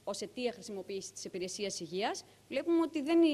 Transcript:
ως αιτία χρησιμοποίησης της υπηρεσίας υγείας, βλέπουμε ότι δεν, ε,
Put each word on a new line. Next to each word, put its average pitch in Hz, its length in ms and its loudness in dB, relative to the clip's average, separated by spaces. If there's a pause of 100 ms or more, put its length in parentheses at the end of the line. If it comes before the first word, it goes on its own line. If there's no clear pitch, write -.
ως - 180 -6
αιτία 233 300 -4
χρησιμοποίησης 196 600 -8
της - 140 -14
υπηρεσίας 190 540 -6
υγείας, 190 440 -4 (240)
βλέπουμε 330 340 2
ότι 311 200 0
δεν, 339 200 6
ε, 330 120 10